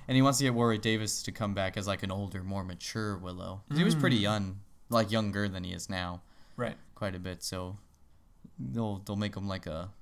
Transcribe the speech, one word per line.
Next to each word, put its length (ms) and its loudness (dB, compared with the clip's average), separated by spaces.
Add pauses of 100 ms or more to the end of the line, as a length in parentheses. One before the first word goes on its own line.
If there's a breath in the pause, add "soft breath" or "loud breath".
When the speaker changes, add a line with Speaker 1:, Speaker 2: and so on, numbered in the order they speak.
Speaker 1:
And 80 2
he 80 8
wants 160 6
to 60 2
get 100 4
Warwick 280 4
Davis 420 2
to 80 -6
come 200 0
back 240 0
as, 120 -2
like, 160 0
an 80 0
older, 320 -4
more 180 -2
mature 560 -4
Willow. 500 -8
'Cause 100 -2
he 60 6
was 120 6
pretty 220 4
Speaker 2:
Mm. 40 2
Speaker 1:
young, 380 0 (280)
like, 220 4
younger 380 2
than 160 -6
he 80 -6
is 180 -8
now. 320 -4 (340 soft breath)
Speaker 2:
Right. 200 -4 (180)
Speaker 1:
Quite 220 -4
a 20 -6
bit, 240 -8
so 360 -6 (800)
they'll, 400 -2
they'll 180 -6
make 200 -2
him, 120 -4
like, 180 -4
a, 240 -6 (120)